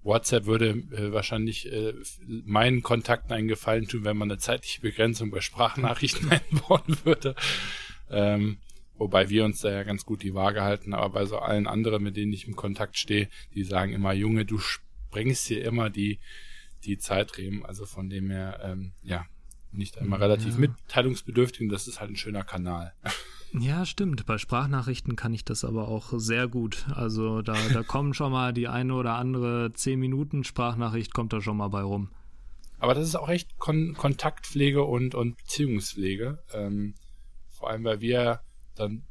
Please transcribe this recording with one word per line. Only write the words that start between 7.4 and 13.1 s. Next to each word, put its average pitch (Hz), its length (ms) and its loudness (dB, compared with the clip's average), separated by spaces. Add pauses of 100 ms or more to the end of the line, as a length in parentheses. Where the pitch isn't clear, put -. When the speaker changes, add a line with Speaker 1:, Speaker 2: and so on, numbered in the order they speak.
Speaker 1:
Ähm, 104 480 4 (400)
wobei 95 320 6
wir 107 140 6
uns 107 160 0
da 104 100 2
ja 98 120 -2
ganz 101 220 -4
gut 101 180 -4
die 95 120 -2
Waage 98 280 2
halten, 101 320 0
aber 101 160 0
bei 101 160 0
so 104 120 -4
allen 104 280 2
anderen, 107 360 2
mit 101 140 -4
denen 104 160 0
ich 98 140 -6
im 110 100 -8
Kontakt 101 420 -4
stehe, 104 300 2 (260)